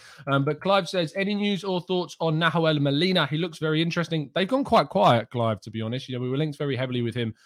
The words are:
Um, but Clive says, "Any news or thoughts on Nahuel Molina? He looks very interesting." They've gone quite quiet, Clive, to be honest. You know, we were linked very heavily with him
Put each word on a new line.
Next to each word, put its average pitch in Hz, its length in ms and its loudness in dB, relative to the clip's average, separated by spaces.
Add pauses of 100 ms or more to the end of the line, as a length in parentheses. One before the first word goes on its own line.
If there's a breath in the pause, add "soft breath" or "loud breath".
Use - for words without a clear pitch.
(260 loud breath)
Um, 139 180 2
but 147 160 -2
Clive 190 300 0
says, 175 260 -2
"Any 196 200 -2
news 202 280 -2
or 185 180 -2
thoughts 180 380 -4
on 160 200 2
Nahuel 160 420 2
Molina? 151 460 2
He 151 100 -2
looks 165 220 -4
very 156 200 0
interesting." 165 540 -2
They've 185 140 0
gone 269 160 0
quite 160 260 2
quiet, 135 400 4
Clive, 113 320 0
to 110 100 -14
be 110 120 -6
honest. 123 260 -6
You 127 60 -6
know, 120 60 -6
we 127 100 -4
were 135 60 -2
linked 151 200 -4
very 139 180 -2
heavily 123 280 -2
with 117 120 -2
him 113 200 -2 (100)